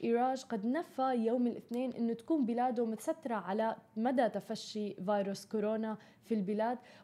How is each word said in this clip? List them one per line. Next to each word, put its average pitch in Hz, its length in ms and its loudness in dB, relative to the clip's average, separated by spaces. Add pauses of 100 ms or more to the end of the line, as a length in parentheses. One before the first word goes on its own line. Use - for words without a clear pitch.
إيراج 247 400 2
قد 214 220 -4
نفى 262 500 0
يوم 240 320 2
الاثنين 240 460 -4
إنه 233 200 0
تكون 285 320 0
بلاده 240 400 2
متسترة 226 500 -4
على 208 400 0 (220)
مدى 247 320 4
تفشي 208 640 -6
فيروس 196 520 0
كورونا 220 520 -2 (260)
في - 100 -4
البلاد، 214 440 0 (260)